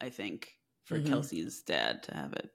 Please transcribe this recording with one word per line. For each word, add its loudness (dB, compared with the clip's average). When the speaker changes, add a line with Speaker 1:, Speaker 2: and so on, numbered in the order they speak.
Speaker 1:
I -6
think, -6
for 0
Speaker 2:
Mm-hmm. 4
Speaker 1:
Kelsey's 2
dad 2
to -6
have -4
it -4